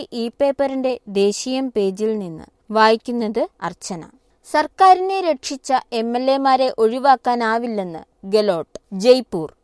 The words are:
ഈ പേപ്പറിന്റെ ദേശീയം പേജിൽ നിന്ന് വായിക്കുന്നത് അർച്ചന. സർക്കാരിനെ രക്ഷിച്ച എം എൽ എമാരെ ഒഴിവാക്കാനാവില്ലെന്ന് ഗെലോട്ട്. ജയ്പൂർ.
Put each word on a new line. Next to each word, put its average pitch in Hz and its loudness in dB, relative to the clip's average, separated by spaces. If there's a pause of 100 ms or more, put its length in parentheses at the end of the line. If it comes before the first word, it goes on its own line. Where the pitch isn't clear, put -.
(120)
ഈ 233 -4
പേപ്പറിന്റെ 269 -2 (200)
ദേശീയം 233 0
പേജിൽ 208 -2
നിന്ന് 170 -12 (260)
വായിക്കുന്നത് 226 2 (200)
അർച്ചന. 170 -10 (460)
സർക്കാരിനെ 370 2
രക്ഷിച്ച 302 -4 (240)
എം 233 -2
എൽ 254 -2
എമാരെ 262 2
ഒഴിവാക്കാനാവില്ലെന്ന് 233 0 (260)
ഗെലോട്ട്. 196 0 (240)
ജയ്പൂർ. 208 2 (140)